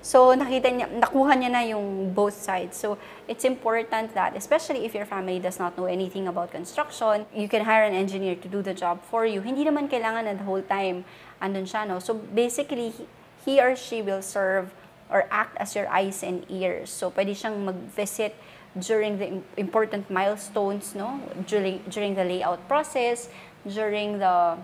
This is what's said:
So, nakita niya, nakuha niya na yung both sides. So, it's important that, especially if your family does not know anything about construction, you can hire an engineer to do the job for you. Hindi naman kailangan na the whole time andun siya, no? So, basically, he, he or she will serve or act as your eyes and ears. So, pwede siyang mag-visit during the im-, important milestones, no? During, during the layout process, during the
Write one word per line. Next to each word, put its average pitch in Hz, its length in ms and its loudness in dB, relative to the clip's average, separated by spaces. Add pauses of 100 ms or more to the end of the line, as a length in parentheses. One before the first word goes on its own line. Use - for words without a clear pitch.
So, 254 320 10
nakita 254 400 4
niya, 247 160 -2
nakuha 269 480 4
niya 247 160 0
na 247 160 2
yung 196 480 -2
both 208 180 4
sides. 185 460 -6
So, 208 160 -2 (320)
it's 226 160 -8
important 226 720 0
that, 185 160 2
especially 262 560 0
if 226 80 -6
your 208 80 -4
family 185 340 -4
does 185 220 -4
not 175 160 -4
know 185 80 -4
anything 185 400 -2
about 175 260 -4
construction, 214 880 -2
you 208 160 -2
can 220 160 2
hire 220 160 6
an 208 80 2
engineer 190 480 -2
to 190 80 -12
do 196 160 -4
the 190 80 -4
job 180 340 -2
for 226 220 2
you. 196 160 -2
Hindi 269 240 0
naman 285 240 0
kailangan 226 320 -2
na 202 160 -4
the 196 80 -6
whole 190 160 0
time 190 400 -2 (320)
andun 190 320 -4
siya, 214 160 -4
no? 185 160 -4
So, 226 160 -2
basically, 233 800 -2
he, - 80 -14 (400)
he 269 160 6
or 254 160 6
she 233 240 -6
will 196 240 -2
serve 190 480 0 (400)
or 196 160 4
act 214 320 -2
as 202 160 -4
your 202 160 -2
eyes 196 320 0
and 180 240 -6
ears. 185 400 -4
So, - 240 -6
pwede 202 240 0
siyang 202 320 -4
mag-visit 208 640 -4 (400)
during 208 480 0
the 202 80 -4
im-, 190 160 -8 (160)
important 214 480 0
milestones, 202 880 -2
no? 247 240 -6 (260)
During, 190 400 0
during 202 300 -2
the 190 80 2
layout 180 420 -2
process, 247 640 0 (340)
during 208 560 -2
the 175 460 4